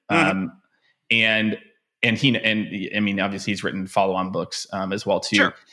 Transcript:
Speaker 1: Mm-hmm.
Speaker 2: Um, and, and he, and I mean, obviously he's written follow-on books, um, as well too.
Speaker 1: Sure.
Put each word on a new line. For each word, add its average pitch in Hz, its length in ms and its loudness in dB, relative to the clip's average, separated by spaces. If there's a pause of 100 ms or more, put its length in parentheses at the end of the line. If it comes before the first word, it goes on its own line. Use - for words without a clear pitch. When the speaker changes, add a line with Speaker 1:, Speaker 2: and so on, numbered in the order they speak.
(100)
Speaker 1:
Mm-hmm. 95 200 2
Speaker 2:
Um, 92 220 -2 (580)
and, 110 480 4 (440)
and 113 140 2
he, 120 200 4
and 104 600 -2
I 107 40 0
mean, 98 200 0
obviously 98 320 -2
he's 95 100 -4
written 95 240 -4
follow-on 92 460 0
books, - 400 -6
um, 95 200 -4
as 95 120 -6
well 95 160 0
too. - 160 -2
Speaker 1:
Sure. 95 180 2 (180)